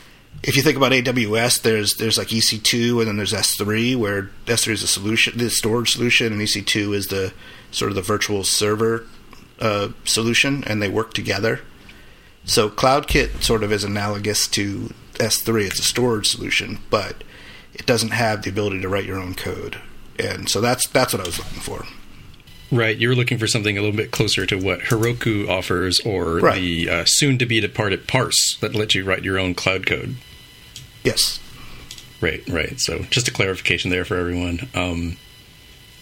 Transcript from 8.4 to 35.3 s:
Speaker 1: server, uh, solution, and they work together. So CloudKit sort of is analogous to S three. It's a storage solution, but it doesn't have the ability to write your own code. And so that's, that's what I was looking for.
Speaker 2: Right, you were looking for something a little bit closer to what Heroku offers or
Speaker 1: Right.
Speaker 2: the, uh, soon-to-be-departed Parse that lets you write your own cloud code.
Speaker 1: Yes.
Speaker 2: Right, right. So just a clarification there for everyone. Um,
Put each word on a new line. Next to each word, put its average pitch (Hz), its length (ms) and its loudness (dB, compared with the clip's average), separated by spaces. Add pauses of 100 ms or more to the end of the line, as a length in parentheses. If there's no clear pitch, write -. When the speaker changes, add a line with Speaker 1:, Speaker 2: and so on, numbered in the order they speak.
Speaker 1:
server, 110 600 2 (540)
uh, 101 300 0 (140)
solution, 123 640 2
and 107 160 -2
they 101 80 0
work 107 240 -2
together. 104 480 0 (840)
So 107 240 2
CloudKit 139 720 2
sort 110 220 2
of 104 80 0
is 101 120 0
analogous 104 680 -2
to 101 440 -2 (260)
S 107 220 2
three. 110 240 2
It's - 140 -2
a - 40 -4
storage 117 440 2
solution, - 520 -2 (100)
but - 340 0 (500)
it - 120 -12
doesn't 113 260 2
have 107 320 0
the 127 60 -4
ability 98 320 -2
to 92 80 -2
write 98 160 0
your 95 140 -6
own 90 140 -6
code. - 440 -8 (420)
And - 300 -4
so 98 120 2
that's, 120 260 2
that's 131 240 2
what 104 100 -2
I 92 40 -6
was 85 140 -4
looking - 200 -8
for. - 260 -8 (840)
Speaker 2:
Right, 110 260 4
you 113 120 2
were 127 60 4
looking 123 220 2
for 107 100 0
something 101 300 2
a 101 40 0
little 104 140 0
bit 110 160 -2
closer 98 340 2
to 98 120 0
what 92 240 0
Heroku 113 680 2
offers 92 520 2
or 87 380 0
Speaker 1:
Right. 104 200 6
Speaker 2:
the, 87 300 0
uh, 85 160 2
soon-to-be-departed 110 1000 2
Parse - 540 2
that 107 120 -2
lets 107 220 2
you 95 80 0
write 95 200 0
your 95 140 2
own 92 160 2
cloud 95 320 0
code. - 300 -2 (880)
Speaker 1:
Yes. - 360 0 (840)
Speaker 2:
Right, 80 280 0
right. - 300 -2
So - 200 -2 (120)
just 127 160 2
a - 40 -2
clarification 92 600 0
there 90 140 0
for 92 120 0
everyone. 87 560 -2
Um, 87 440 -2 (840)